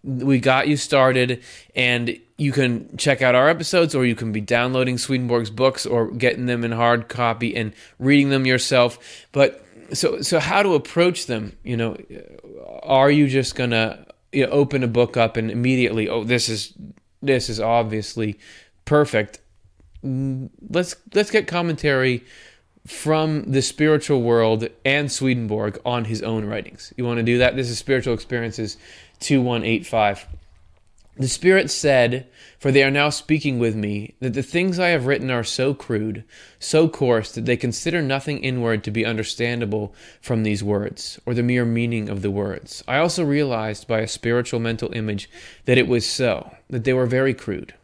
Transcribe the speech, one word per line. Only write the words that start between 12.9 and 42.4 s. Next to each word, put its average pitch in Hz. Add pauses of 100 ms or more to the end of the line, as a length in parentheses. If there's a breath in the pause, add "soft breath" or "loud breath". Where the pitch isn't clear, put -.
you 147
just 131
gonna, 113 (280)
you 135
know, -
open 143
a 123
book 117
up 113
and 110
immediately, 117
"Oh, 110
this 120
is, 110 (500)
this 131
is 110
obviously 110 (440 loud breath)
perfect"? 143 (680)
Mm, 135 (180)
let's, 175 (180)
let's 208
get 214
commentary 143 (600 loud breath)
from 156
the 135
spiritual 151
world 113 (180)
and 139
Swedenborg 107
on 123
his 110
own 110
writings. -
You 123
wanna 120
do 120
that? 127
This 123
is 113
Spiritual 131
Experiences 113 (440 loud breath)
two 139
one 120
eight 113
five. 104 (880)
The 131
Spirit 190
said, 127 (320 loud breath)
"For 139
they 139
are 135
now 143
speaking 147
with 113
me, 104
that 127
the 135
things 180
I 175
have 143
written 131
are 120
so 135
crude, 107 (340 loud breath)
so 160
coarse, 123
that 113
they 123
consider 156
nothing 135
inward 117
to 110
be 110
understandable 110 (260 loud breath)
from 113
these 104
words, 101
or 123
the 120
mere 123
meaning 117
of 101
the 101
words. 98